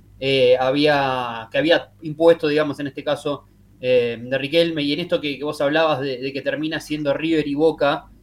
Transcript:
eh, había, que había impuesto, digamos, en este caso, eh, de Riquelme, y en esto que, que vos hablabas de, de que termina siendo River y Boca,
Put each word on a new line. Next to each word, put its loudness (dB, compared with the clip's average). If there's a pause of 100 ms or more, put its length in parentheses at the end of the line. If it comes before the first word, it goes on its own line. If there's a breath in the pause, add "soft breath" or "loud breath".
(200)
eh, 4
había, 0
que -4
había 2 (120)
impuesto, 2
digamos, 0
en -6
este -12
caso, -4 (340)
eh, 0
de -4
Riquelme, 0
y 0
en -6
esto -2
que, -6
que -10
vos -6
hablabas 2
de, -4
de -8
que -8
termina -4
siendo -4
River 0
y -4
Boca, 0 (160)